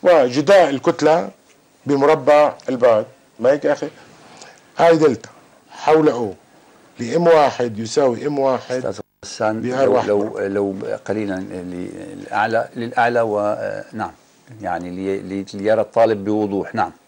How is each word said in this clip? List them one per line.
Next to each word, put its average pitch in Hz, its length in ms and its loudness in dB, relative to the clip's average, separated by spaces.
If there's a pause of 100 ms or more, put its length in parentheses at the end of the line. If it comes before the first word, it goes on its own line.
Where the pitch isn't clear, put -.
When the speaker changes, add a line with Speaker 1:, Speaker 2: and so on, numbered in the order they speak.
Speaker 1:
وجداء 147 680 4
الكتلة 156 600 0 (560)
بمربع 147 680 4 (140)
البعد، 120 380 2 (340)
ما 120 100 2
هيك 147 140 0
يا 147 80 2
أخي؟ 143 160 -6 (920)
آي 170 160 6
دلتا 147 320 0 (420)
حول 156 380 4
أو 110 260 -2 (640)
لإم 131 280 -2
واحد 127 520 2
يساوي 120 480 0
إم 147 120 -4
واحد 127 480 -2
Speaker 2:
أستاذ 98 140 -8 (240)
غسان، 110 360 -4
Speaker 1:
بآر 127 280 0
واحد. 120 200 0
Speaker 2:
لو، 104 300 -2
لو، 101 80 -4
لو 101 580 -4
قليلًا 101 300 -6
للأعلى، 92 1400 -8
للأعلى 120 440 -2
و، 104 360 -2 (360)
نعم، 104 200 -10 (480)
يعني 87 300 -8
لي-، 95 280 -6
لي-، 98 360 -10
ليرى 107 260 0
الطالب 110 440 0
بوضوح. 104 500 -4
نعم. 92 180 -4 (160)